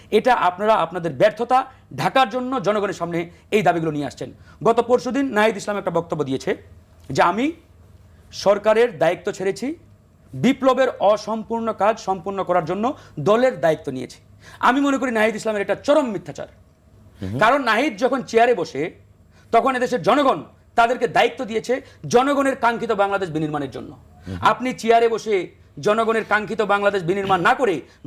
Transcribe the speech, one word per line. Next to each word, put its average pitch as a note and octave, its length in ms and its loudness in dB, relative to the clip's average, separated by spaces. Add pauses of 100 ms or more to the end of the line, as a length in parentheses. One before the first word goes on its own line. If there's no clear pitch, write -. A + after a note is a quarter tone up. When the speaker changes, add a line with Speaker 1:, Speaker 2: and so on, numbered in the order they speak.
(100)
Speaker 1:
এটা A#3 240 4
আপনারা G#3 400 2
আপনাদের E3+ 380 -2
ব্যর্থতা A3 540 2 (300)
ঢাকার G3+ 340 2
জন্য B3+ 320 -4
জনগণের G3+ 320 0
সামনে E3+ 360 -6 (200)
এই G#3 120 2
দাবিগুলো E3+ 280 0
নিয়ে D3 160 -4
আসছেন। B2 260 -12 (320)
গত A3+ 160 4
পরশুদিন B3 460 0
নাহিদ A3 300 2
ইসলাম G3+ 220 -6
একটা F#3+ 120 -4
বক্তব্য E3 340 -2
দিয়েছে C3 320 -4 (540)
যে C3+ 120 2
আমি G#3 300 2 (800)
সরকারের G#3+ 680 2
দায়িত্ব F3 340 0
ছেড়েছি, G3 420 -4 (600)
বিপ্লবের B3+ 540 2 (120)
অসম্পূর্ণ A3 720 0
কাজ G#3+ 260 0
সম্পূর্ণ F#3+ 460 -6
করার F3 200 0
জন্য G3+ 300 -4 (260)
দলের G#3+ 400 2
দায়িত্ব D#3 320 -2
নিয়েছি। B2+ 280 -12 (400)
আমি C4 200 4
মনে C#4 180 2
করি B3+ 120 -2
নাহিদ A3 260 2
ইসলামের G#3+ 260 -4
এটা G3 120 -2
চরম C#4 360 2
মিথ্যাচার। E3+ 360 -10 (760)
Speaker 2:
হুম। G2 160 -6
Speaker 1:
কারণ B3 240 4
নাহিদ A#3 340 0
যখন A#3+ 260 -2
চেয়ারে A#3 320 2
বসে E3+ 360 -4 (640)
তখন A#3 240 4
এদেশের A#3+ 260 -2
জনগণ A#3+ 400 2 (320)
তাদেরকে A#3 340 2
দায়িত্ব A3 360 0
দিয়েছে A3+ 380 -4 (260)
জনগণের C4+ 480 2
কাঙ্ক্ষিত A3+ 360 0
বাংলাদেশ G3 380 0
বিনির্মাণের D3 400 -4
জন্য। A#2+ 280 -14 (280)
Speaker 2:
হুম। F#2 140 -8
Speaker 1:
আপনি A3+ 320 0
চেয়ারে A#3 360 2
বসে G3+ 400 -2 (320)
জনগণের A3 440 0
কাঙ্ক্ষিত G#3 380 -2
বাংলাদেশ G3+ 400 0
বিনির্মাণ F#3+ 380 0
না G#3+ 140 4
করে, A3 260 0 (260)